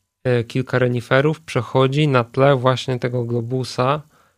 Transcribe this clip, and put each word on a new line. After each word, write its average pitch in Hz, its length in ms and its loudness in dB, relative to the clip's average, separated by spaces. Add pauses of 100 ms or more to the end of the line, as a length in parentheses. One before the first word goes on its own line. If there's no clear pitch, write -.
(240)
e, 123 200 0
kilka 127 340 -4
reniferów 127 640 0
przechodzi 135 680 0
na 127 160 2
tle 135 320 2
właśnie 127 420 -2
tego 123 260 -4
globusa, 127 800 -2 (360)